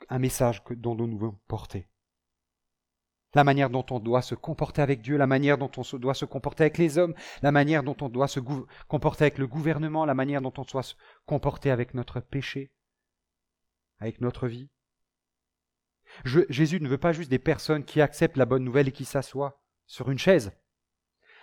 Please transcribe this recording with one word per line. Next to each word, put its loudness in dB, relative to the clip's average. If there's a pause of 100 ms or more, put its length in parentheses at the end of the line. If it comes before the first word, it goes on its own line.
un -4
message 0
que, -10
dont -4
nous -2
devons -6 (100)
porter. -10 (1500)
La 8
manière 4
dont -2
on -2
doit 2
se -8
comporter -4
avec 0
Dieu, -2
la 4
manière 4
dont -4
on -8
se, -12
doit -2
se -8
comporter -4
avec 2
les 2
hommes, 2 (280)
la 6
manière 4
dont -4
on -4
doit 0
se -6
gou-, -6 (220)
comporter 0
avec 4
le -2
gouvernement, -2
la 2
manière 0
dont -6
on -8
doit -6
se -16 (320)
comporter -2
avec 0
notre -6
péché, -8 (1300)
avec -8
notre -4
vie. -12 (1500)
Je, 4
Jésus 2
ne -2
veut 0
pas 2
juste -6
des 2
personnes -2
qui 0
acceptent 2
la 6
bonne 2
nouvelle 4
et -4
qui -10
s'assoient -6 (260)
sur -6
une -2
chaise. 4 (920)